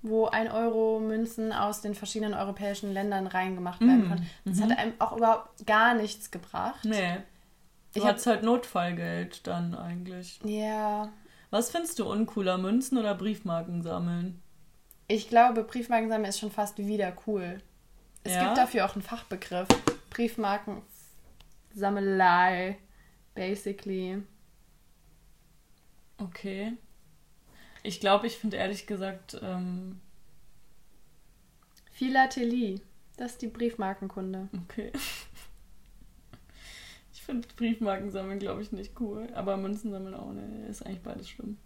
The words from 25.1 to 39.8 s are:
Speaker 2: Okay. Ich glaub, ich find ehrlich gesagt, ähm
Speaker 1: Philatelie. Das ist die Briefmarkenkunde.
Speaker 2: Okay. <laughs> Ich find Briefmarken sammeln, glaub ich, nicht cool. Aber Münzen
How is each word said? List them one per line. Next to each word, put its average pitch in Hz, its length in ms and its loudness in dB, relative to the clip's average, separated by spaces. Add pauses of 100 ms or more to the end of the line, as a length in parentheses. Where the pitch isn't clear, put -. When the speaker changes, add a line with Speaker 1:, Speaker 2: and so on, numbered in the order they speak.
Speaker 2:
Okay. 196 560 -6 (1120)
Ich 180 160 -6
glaub, 202 240 6
ich 226 120 -2
find 208 180 -2
ehrlich 190 320 -4
gesagt, 190 560 -6
ähm 185 580 -6 (1900)
Speaker 1:
Philatelie. 247 880 4 (360)
Das 247 160 -8
ist - 100 -12
die 233 60 -6
Briefmarkenkunde. 196 1000 -4 (160)
Speaker 2:
Okay. - 320 -8
<laughs> 262 60 -4 (2000)
Ich - 220 -8
find 233 220 -6
Briefmarken 208 540 0
sammeln, 196 280 -6
glaub 196 200 -4
ich, 208 140 -8
nicht 202 280 -10
cool. 214 340 -6
Aber 196 240 -2
Münzen 208 320 -4